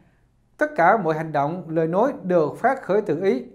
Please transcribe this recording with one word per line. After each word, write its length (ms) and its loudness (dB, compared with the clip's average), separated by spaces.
Tất 180 0
cả 220 4
mọi 180 0
hành 160 -6
động, 360 -2
lời 200 0
nói 260 0
đều 360 0
phát 240 0
khởi 180 0
từ 220 -2
ý. 320 0